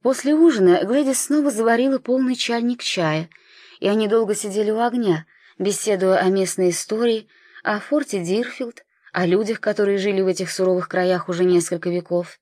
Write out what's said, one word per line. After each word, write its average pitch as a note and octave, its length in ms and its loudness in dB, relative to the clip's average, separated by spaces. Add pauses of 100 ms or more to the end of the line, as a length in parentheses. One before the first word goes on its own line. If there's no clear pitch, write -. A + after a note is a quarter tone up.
После C4 320 0
ужина A#3 500 6
Глэдис C4 420 0
снова C#4+ 260 2
заварила A#3 480 2
полный B3+ 360 0
чайник A#3+ 460 -4
чая, D#3+ 480 -2 (500)
и - 80 -2
они G#3+ 200 0
долго G#3+ 260 0
сидели G#3 380 -4
у A3 80 -2
огня, A3+ 480 0 (320)
беседуя F#3+ 580 0
о F#3 120 2
местной F#3 420 0
истории, A3 560 -2 (360)
о G#3 160 -2
форте A#3+ 440 -4
Дирфилд, A#3 600 -6 (280)
о F3 160 -2
людях, G#3 320 0
которые G3+ 400 0
жили G3 220 0
в F#3 60 0
этих F3+ 220 -4
суровых F#3 400 0
краях F3+ 400 0
уже F3+ 140 0
несколько F3 480 0
веков. F3 500 -4